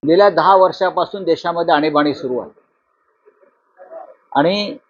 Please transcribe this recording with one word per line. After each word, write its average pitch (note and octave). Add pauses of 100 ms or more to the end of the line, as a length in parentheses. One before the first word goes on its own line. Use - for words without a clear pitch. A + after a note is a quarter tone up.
गेल्या F3+
दहा E3+
वर्षापासून F#3
देशामध्ये E3+
आणीबाणी D3
सुरू B2+
आहे G2 (1800)
आणि G3+ (120)